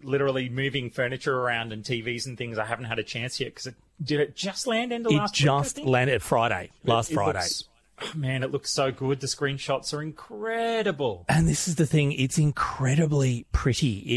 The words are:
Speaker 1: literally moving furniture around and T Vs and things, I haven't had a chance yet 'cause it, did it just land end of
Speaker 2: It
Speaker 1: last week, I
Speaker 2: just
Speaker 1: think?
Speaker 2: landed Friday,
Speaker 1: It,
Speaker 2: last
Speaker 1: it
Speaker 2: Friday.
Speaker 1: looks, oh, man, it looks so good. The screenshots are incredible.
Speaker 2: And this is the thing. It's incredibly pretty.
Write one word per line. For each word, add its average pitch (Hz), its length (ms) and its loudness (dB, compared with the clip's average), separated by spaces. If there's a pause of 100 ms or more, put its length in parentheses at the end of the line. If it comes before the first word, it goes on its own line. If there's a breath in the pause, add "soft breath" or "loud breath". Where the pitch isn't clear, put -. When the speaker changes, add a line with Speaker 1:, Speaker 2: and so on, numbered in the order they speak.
Speaker 1:
literally 135 460 0
moving 131 420 -2
furniture 131 480 -2
around 117 340 -2
and 107 100 -10
T 123 180 -2
Vs 120 260 -4
and 120 100 -10
things, 117 200 -8
I 107 80 0
haven't 117 200 -4
had 113 140 -4
a 107 40 0
chance 123 360 -6
yet 123 160 -6
'cause - 120 -12
it, 123 80 -12 (260)
did 147 180 0
it - 160 0
just - 320 -6
land 240 260 0
end 233 140 -4
of 214 40 6
Speaker 2:
It 147 60 6
Speaker 1:
last 202 240 0
week, 143 80 6
I 139 120 4
Speaker 2:
just 139 160 -4
Speaker 1:
think? - 100 -6
Speaker 2:
landed 127 340 4
Friday, 113 500 2 (120)
Speaker 1:
It, - 60 0
Speaker 2:
last 113 220 2
Speaker 1:
it - 40 0
Speaker 2:
Friday. 95 240 2
Speaker 1:
looks, 90 240 -4 (380)
oh, - 140 -8
man, 131 280 -2
it 131 80 -4
looks 139 200 -4
so 135 200 2
good. 131 280 -2
The 135 80 -6
screenshots 139 680 -2
are 147 100 -4
incredible. 208 1300 -2
Speaker 2:
And 160 180 6
this 151 200 0
is 165 80 -2
the 160 120 4
thing. 147 260 4
It's 131 240 -2
incredibly 139 1120 2
pretty. 107 480 2 (180)